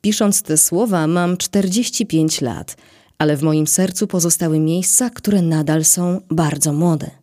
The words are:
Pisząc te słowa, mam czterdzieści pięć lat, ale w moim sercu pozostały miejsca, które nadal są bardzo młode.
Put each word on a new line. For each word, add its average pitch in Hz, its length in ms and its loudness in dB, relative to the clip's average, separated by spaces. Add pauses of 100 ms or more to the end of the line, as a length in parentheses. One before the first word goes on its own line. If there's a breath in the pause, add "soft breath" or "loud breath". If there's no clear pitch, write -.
Pisząc 208 400 2
te 156 160 0
słowa, 175 500 2
mam 175 300 0
czterdzieści 202 680 -2
pięć 160 360 0
lat, 117 360 -6 (400 soft breath)
ale 151 200 2
w 139 60 -2
moim 156 240 2
sercu 190 400 0
pozostały 165 520 0
miejsca, 180 500 0
które 208 320 0
nadal 156 440 0
są 180 440 0
bardzo 160 440 0
młode. 156 380 0 (100)